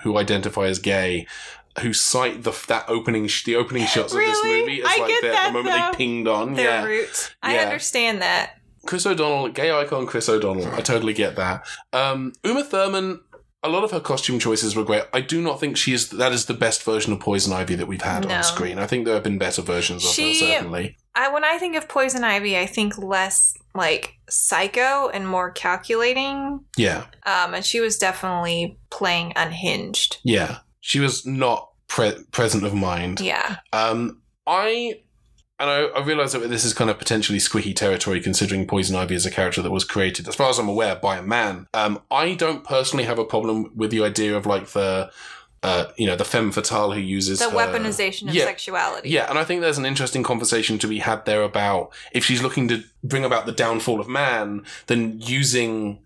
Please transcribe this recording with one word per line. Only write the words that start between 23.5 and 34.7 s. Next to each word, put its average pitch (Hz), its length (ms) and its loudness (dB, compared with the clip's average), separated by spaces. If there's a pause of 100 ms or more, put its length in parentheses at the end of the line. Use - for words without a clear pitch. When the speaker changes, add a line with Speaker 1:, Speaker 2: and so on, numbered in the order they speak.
Speaker 2:
like, 165 400 0 (140)
psycho 247 800 2
and 196 200 -4
more 180 220 0
calculating. 254 1080 -2 (160)
Speaker 1:
Yeah. 101 280 2 (200)
Speaker 2:
Um, 180 300 0
and 185 100 -4
she 233 160 0
was 220 180 0
definitely 175 800 -2 (120)
playing 175 460 0
unhinged. 165 880 -2
Speaker 1:
Yeah. 98 340 2 (220)
She - 200 0
was 139 260 2
not 131 440 0 (180)
pre-, - 440 0
present 110 320 2
of 101 100 -2
mind. 90 460 -2
Speaker 2:
Yeah. 95 360 -2 (160)
Speaker 1:
Um, 113 480 0 (260)
I, 214 540 0 (580)